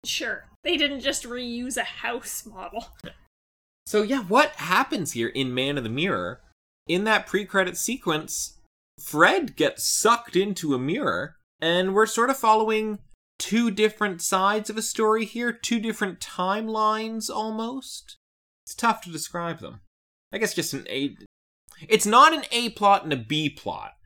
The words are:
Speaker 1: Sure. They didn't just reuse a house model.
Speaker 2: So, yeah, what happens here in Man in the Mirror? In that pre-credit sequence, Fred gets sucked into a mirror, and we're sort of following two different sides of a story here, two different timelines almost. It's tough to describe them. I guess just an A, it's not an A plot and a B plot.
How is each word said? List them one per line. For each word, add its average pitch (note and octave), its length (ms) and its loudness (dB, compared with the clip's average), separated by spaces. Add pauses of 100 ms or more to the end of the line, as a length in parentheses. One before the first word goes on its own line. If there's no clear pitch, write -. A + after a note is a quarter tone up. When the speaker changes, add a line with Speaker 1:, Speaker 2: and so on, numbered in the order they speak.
Speaker 1:
Sure. - 400 -6 (180)
They F4 120 0
didn't C#4+ 240 0
just C#4 240 -4
reuse B3 540 -8
a A3 60 -2
house - 640 -8
model. G#3 420 -12 (960)
Speaker 2:
So, G#3 160 0
yeah, A#3 220 0
what B3+ 320 4
happens F#3 580 0
here A2+ 160 0
in C3 240 -2
Man C#3 240 -2
in B2+ 80 -4
the G#2+ 40 -4
Mirror? A2+ 520 -4 (460)
In F3+ 180 0
that G#3+ 220 2
pre-credit F#3 500 0
sequence, - 800 -4 (440)
Fred A3 540 4
gets - 300 0
sucked - 500 2
into F3+ 380 0
a B2+ 60 2
mirror, C#3 560 -2 (260)
and F3+ 320 2
we're G#3+ 120 6
sort A#3 240 0
of C4 80 0
following A3 600 2 (400)
two A#3 320 2
different G#3 500 0
sides G3+ 480 0
of G#3+ 80 -6
a A3 40 -4
story A3 440 2
here, A#3 280 -4
two A#3 260 -2
different G#3 400 -4
timelines A3 1120 -2
almost. A3 880 -6 (480)
It's - 100 -16
tough A3 280 0
to F3+ 80 -14
describe E3 480 -6
them. - 220 -14 (520)
I G3 40 -6
guess G#3+ 160 -2
just - 200 -4
an C#3 160 -8
A, C3+ 260 -4 (720)
it's G#3 180 2
not C4 280 10
an C#4+ 180 -4
A A#3 180 0
plot G3 340 4
and D#3 100 -2
a C3 40 -2
B C#3+ 320 -2
plot. - 440 -10 (120)